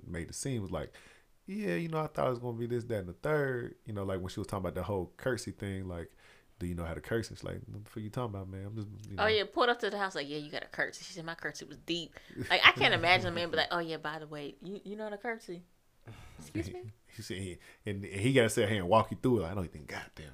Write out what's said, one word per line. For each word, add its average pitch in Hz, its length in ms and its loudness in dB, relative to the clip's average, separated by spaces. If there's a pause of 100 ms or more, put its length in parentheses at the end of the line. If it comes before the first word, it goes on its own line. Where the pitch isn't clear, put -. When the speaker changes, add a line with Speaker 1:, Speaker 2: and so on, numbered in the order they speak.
Speaker 1:
made 85 220 -6
it - 60 -10
seem, 127 280 -4
was 90 80 -6
like, 76 220 -4 (540)
"Yeah, 190 280 -2
you 170 140 -2
know, 160 100 -2
I 156 80 -2
thought 143 200 0
it - 40 4
was 120 80 -2
gonna 120 180 -6
be 117 100 -2
this, 117 180 0
that, 113 140 -2
and 90 100 -6
the 85 40 -8
third." 135 640 0 (100)
You 110 80 -8
know, 101 100 -2
like, 95 160 0
when 92 100 -4
she - 100 -8
was 98 80 -4
talking 101 180 -2
about 85 100 -2
the 90 80 -2
whole 92 340 -2
Kirksey 110 380 -2
thing, 95 320 -6
like, 85 240 -6 (480)
"Do 87 80 -4
you 87 80 -2
know 85 100 -4
how 82 80 -4
to 80 80 -6
curse?" 113 280 -2
And - 80 -14
she's - 60 -16
like, 90 240 -6
"What 104 160 -10
the - 60 -18
fuck 110 140 -10
you 107 60 -6
talking 113 260 -4
about, 95 140 -8
man? 95 180 -8
I'm 107 80 -8
just, 107 120 -6 (220)
you - 80 -10
Speaker 2:
Oh, 202 60 2
Speaker 1:
know." 214 40 6
Speaker 2:
yeah, 214 240 4
pulled 339 180 4
up 359 100 4
to - 100 0
the 208 80 -4
house 190 180 -2
like, 143 140 -4
"Yeah, 151 80 -4
you 147 140 -8
got 143 120 -4
a - 40 -14
curtsy." - 360 -4
She - 100 -12
said, 165 120 -10
"My 165 100 -8
curtsy - 300 -8
was 147 120 -14
deep." - 360 -4 (360)
Like, 180 160 6
I 254 80 12
can't 254 200 6
imagine 180 340 6
a 175 40 0
man 170 180 0
be 165 80 0
like, 156 140 4
"Oh, 175 80 2
yeah, 160 180 -4
by 156 220 -6
the 151 80 -12
way, 147 340 -8
you, 190 220 -10
you 196 120 -10
know 220 100 -8
how 214 60 -6
to 208 60 -8
curtsy?" 208 460 -8 (760)
Excuse - 340 -6
me? 359 140 -10
Speaker 1:
<laughs> 107 40 -14 (240)
He 110 80 -12
said, - 140 -6
he, 92 200 -6 (300)
and, 101 180 -4
and 98 160 -4
he 127 120 4
gotta 117 160 8
sit 110 200 4
here 110 80 2
and 90 100 0
walk 110 240 8
you 104 100 -6
through 123 180 6
it. - 20 0
Like, 85 100 -2
I 98 40 -4
don't 98 100 -2
even - 80 -10
think, 76 140 -14
"Goddamn, - 460 -12